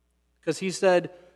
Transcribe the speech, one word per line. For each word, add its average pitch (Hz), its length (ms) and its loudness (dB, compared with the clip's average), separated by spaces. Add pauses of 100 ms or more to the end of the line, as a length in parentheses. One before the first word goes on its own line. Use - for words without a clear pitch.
(440)
'Cause 156 160 -4
he 185 100 -4
said 175 400 2 (260)